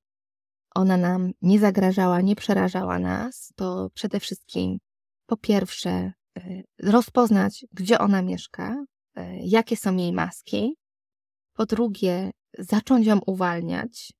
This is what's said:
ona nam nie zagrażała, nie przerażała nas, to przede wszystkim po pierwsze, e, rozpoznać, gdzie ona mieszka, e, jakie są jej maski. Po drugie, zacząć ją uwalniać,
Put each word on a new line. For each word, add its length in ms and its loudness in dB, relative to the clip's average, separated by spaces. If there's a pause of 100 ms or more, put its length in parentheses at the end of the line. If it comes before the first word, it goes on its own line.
(760)
ona 220 4
nam 340 0 (120)
nie 160 6
zagrażała, 640 4
nie 160 2
przerażała 600 -2
nas, 580 -6
to 380 -6
przede 260 -6
wszystkim 580 -6 (480)
po 100 -2
pierwsze, 540 -2
e, 220 -4 (680)
rozpoznać, 960 2
gdzie 260 0
ona 240 2
mieszka, 600 -8 (300)
e, 320 -12
jakie 300 2
są 200 -2
jej 160 -2
maski. 600 -4 (800)
Po 120 0
drugie, 640 -2 (280)
zacząć 480 2
ją 200 6
uwalniać, 920 -4